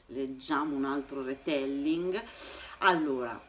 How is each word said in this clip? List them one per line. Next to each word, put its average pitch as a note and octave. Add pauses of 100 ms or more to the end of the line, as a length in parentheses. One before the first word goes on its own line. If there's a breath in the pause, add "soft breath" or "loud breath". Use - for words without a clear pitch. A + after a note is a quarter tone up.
leggiamo C#3
un C3+
altro C3+
retelling". C#3+ (580 loud breath)
Allora, C#3